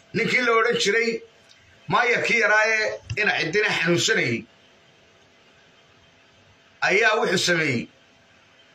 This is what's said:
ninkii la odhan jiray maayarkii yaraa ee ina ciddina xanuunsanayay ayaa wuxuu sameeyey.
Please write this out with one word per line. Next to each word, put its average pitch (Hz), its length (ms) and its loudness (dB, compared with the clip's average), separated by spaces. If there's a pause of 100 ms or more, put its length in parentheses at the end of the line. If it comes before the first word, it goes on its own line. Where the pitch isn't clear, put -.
(140)
ninkii 226 320 -2
la 233 60 2
odhan 226 260 2
jiray 226 440 0 (680)
maayarkii 226 520 0
yaraa 214 280 4
ee 214 320 -2 (220)
ina 196 180 0
ciddina 190 300 -2
xanuunsanayay 165 760 0 (2500)
ayaa 214 360 2
wuxuu 190 200 0
sameeyey. 156 500 -2 (880)